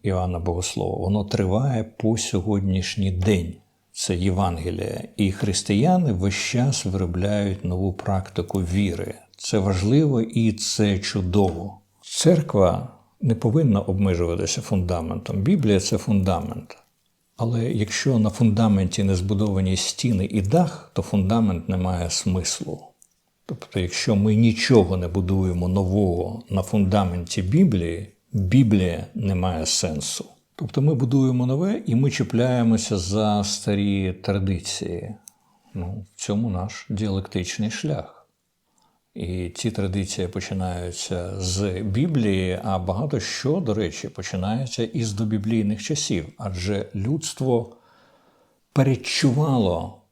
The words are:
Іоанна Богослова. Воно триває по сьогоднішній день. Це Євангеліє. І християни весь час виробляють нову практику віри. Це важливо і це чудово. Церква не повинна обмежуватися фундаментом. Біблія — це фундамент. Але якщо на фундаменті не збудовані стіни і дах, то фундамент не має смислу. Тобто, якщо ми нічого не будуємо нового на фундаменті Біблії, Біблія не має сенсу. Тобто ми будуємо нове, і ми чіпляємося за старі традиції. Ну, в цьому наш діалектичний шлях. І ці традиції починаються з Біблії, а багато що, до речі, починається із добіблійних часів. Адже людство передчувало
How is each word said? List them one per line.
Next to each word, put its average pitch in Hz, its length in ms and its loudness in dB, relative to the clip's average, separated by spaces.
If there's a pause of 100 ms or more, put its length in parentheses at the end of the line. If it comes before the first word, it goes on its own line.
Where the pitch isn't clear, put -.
Іоанна 92 360 -2
Богослова. 90 580 -2
Воно 101 280 0
триває 110 580 0
по 113 340 -2
сьогоднішній 95 920 -2
день. 90 420 0 (380)
Це - 240 -4
Євангеліє. 90 1000 -2
І 98 140 2
християни 123 800 2
весь 95 240 0
час 127 500 0
виробляють 95 800 -2
нову 92 280 0
практику - 680 -2
віри. 90 560 -2 (220)
Це - 200 -2
важливо 113 640 2
і 113 320 2
це 101 460 0
чудово. 92 760 0 (240)
Церква 104 880 2 (320)
не 117 140 2
повинна 117 440 2
обмежуватися 90 840 0
фундаментом. 90 800 -2
Біблія — 117 380 4
це 98 180 -2
фундамент. 92 800 -2 (600)
Але 117 340 -2
якщо 117 480 0
на 107 100 4
фундаменті 104 720 2
не 98 120 4
збудовані 95 600 0
стіни - 480 0
і 104 160 0
дах, 147 520 0
то - 80 -2
фундамент 98 680 2
не 92 80 0
має 90 320 -2
смислу. - 720 -2 (640)
Тобто, - 340 -8
якщо 92 360 0
ми 104 200 4
нічого 110 640 6
не 90 100 -2
будуємо 90 600 0
нового 92 840 0
на 95 120 0
фундаменті 95 800 0
Біблії, 98 720 2 (200)
Біблія 98 720 4 (100)
не 98 200 -2
має 87 300 -2
сенсу. - 600 -4 (300)
Тобто - 260 -4
ми 151 140 4
будуємо 123 500 2
нове, 165 400 0
і 117 100 0
ми 139 160 4
чіпляємося 117 840 2
за 104 460 0
старі 101 680 0
традиції. 95 1040 -4 (580)
Ну, 98 320 -8 (100)
в - 60 -14
цьому 107 280 0
наш 95 400 -6
діалектичний 101 800 -2
шлях. - 460 -6 (960)
І 90 360 -6
ці 110 220 -4
традиції 98 560 -4
починаються 90 1120 -6
з 92 420 -2
Біблії, 104 840 0
а 95 160 0
багато 104 400 -2
що, 151 400 -2
до 127 140 -2
речі, 98 360 -4
починається 107 760 -4
із 110 300 -2
добіблійних 104 720 0
часів. 110 420 -2 (120)
Адже 98 480 -4 (100)
людство 123 800 -2 (960)
передчувало 127 1300 0 (100)